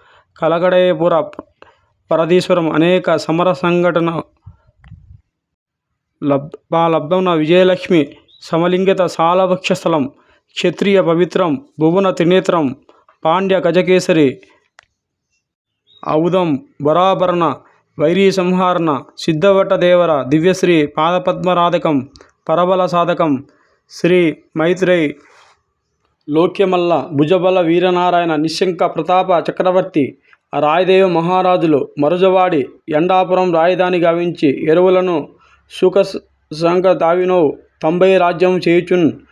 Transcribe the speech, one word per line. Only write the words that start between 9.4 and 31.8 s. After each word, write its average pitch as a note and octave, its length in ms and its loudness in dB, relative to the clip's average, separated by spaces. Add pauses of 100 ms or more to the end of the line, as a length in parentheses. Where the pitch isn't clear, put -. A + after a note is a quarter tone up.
క్షత్రియ F#3 460 0
పవిత్రం E3+ 500 0 (260)
భువన F3 320 2
త్రినేత్రం F3+ 560 0 (580)
పాండ్య F#3 340 0
గజకేసరి F3 720 2 (1700)
ఔదం E3+ 460 -2 (340)
వరాభరణ F3 600 0 (540)
వైరీ F3 320 2
సంహారణ F3+ 600 0 (280)
సిద్ధవట F#3+ 560 0
దేవర F3 380 2 (100)
దివ్యశ్రీ E3+ 540 0 (100)
పాదపద్మరాధకం F3 1120 -2 (500)
పరబల F3+ 400 0
సాధకం E3+ 460 -2 (600)
శ్రీ F3+ 280 0 (360)
మైత్రేయ F3 500 0 (1200)
లోక్యమల్ల F3+ 640 0 (200)
భుజబల F3 480 0
వీరనారాయణ F3 760 0
నిశంక E3 480 -2
ప్రతాప F3+ 460 -2 (160)
చక్రవర్తి F3+ 580 -2 (480)
రాయదేవ F3 560 2
మహారాజులు E3+ 720 0 (180)